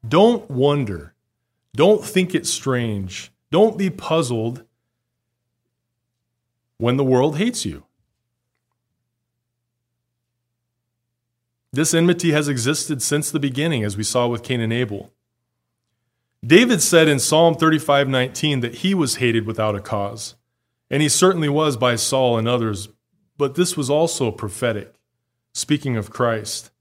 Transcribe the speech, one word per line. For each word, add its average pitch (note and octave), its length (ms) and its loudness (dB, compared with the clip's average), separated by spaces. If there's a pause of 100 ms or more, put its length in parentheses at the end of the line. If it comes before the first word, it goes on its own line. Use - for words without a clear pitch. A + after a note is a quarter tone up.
Don't G#3+ 400 4
wonder. B2+ 640 -2 (640)
Don't G3 300 4
think F3+ 320 -2
it - 100 -2
strange. A2 880 -4 (180)
Don't G#3 260 4
be F#3 140 -2
puzzled B2 720 -2 (2250)
when A#2+ 200 0
the C#3 80 0
world C3 320 4
hates A3+ 300 -2
you. D2+ 160 -10 (4000)
This D3+ 200 0
enmity E3+ 380 2
has D3 180 2
existed C#3 540 -4
since D3 280 -2
the D#3 100 -2
beginning, C#3 420 -2
as G#2 140 -4
we G#2+ 80 -6
saw A#2+ 240 0
with A#2+ 160 -4
Cain B2 160 -2
and A2+ 120 -2
Abel. A2+ 400 -4 (1300)
David G#3 340 6
said D#3+ 280 4
in C#3+ 100 2
Psalm D#3+ 380 4
thirty-five C#3+ 520 2
nineteen C3 520 -2
that A#2 160 -6
he F#3+ 180 -2
was D#3 220 0
hated A#2 300 0
without G#2+ 280 -2
a G2 60 -6
cause, G#2 560 -8 (520)
and C#3+ 140 -2
he D3+ 60 0
certainly E3+ 400 2
was D3 280 0
by A#2+ 200 0
Saul B2 420 0
and A2+ 80 -2
others, A2 420 -4 (480)
but C#3 200 -2
this F3 200 0
was C#3 140 -4
also D3 400 0
prophetic, G#2+ 640 -6 (580)
speaking C#3 460 -2
of G2+ 120 -8
Christ. A2+ 600 -4 (100)